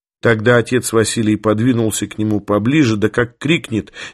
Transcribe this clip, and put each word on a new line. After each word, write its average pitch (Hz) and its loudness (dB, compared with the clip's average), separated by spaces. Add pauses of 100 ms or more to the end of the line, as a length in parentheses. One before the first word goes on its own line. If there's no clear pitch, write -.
(220)
Тогда 117 2
отец 117 -2
Василий 110 0
подвинулся 110 0
к - -16
нему 107 -2
поближе, 110 0
да 104 0
как 120 -4
крикнет: 120 -2 (220)